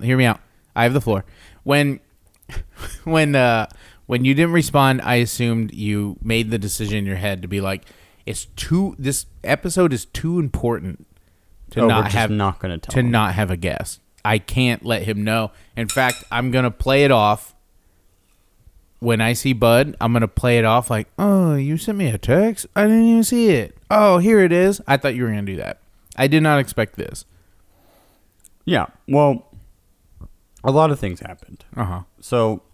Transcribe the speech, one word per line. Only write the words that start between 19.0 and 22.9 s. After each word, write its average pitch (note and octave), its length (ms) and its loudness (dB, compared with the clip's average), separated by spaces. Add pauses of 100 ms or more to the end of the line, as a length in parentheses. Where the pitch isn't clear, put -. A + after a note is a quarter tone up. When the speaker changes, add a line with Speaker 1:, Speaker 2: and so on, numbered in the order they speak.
Speaker 1:
I A#2 120 2
see C3 200 0
Bud, A#2+ 460 4
I'm A#2 140 0
gonna A2+ 140 2
play A#2+ 320 0
it A2+ 60 2
off A#2 260 2
like, G#2+ 160 -2 (100)
"Oh, F#3+ 380 2
you C#3+ 220 -2
sent G3+ 200 -6
me F#3 120 0
a A2 100 -2
text? G3 560 0
I G#3 80 4
didn't A3+ 240 6